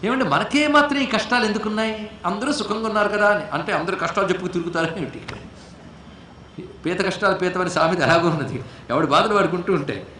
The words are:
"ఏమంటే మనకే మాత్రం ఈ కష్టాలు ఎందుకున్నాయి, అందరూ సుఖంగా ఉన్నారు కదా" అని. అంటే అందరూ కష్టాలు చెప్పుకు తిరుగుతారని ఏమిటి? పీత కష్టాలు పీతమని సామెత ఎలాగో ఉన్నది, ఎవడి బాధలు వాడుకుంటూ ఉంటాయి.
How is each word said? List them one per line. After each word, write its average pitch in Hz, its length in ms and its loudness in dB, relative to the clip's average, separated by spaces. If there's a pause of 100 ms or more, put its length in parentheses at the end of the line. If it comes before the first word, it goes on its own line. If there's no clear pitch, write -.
"ఏమంటే 247 200 0
మనకే 214 440 2
మాత్రం 285 300 4
ఈ 269 80 0
కష్టాలు 226 380 0
ఎందుకున్నాయి, 214 640 -2 (160)
అందరూ 214 260 -2
సుఖంగా 220 340 -4
ఉన్నారు 208 220 2
కదా" 208 200 2
అని. - 240 2
అంటే 165 200 -2
అందరూ 170 240 -2
కష్టాలు 185 320 0
చెప్పుకు 180 200 -2
తిరుగుతారని 165 480 -2
ఏమిటి? - 260 -8 (1600)
పీత 180 160 -4
కష్టాలు 190 340 0
పీతమని 180 360 -2
సామెత 160 300 2
ఎలాగో 170 280 4
ఉన్నది, 139 340 -2 (280)
ఎవడి 151 160 2
బాధలు 180 280 4
వాడుకుంటూ 180 380 2
ఉంటాయి. 123 340 -2 (140)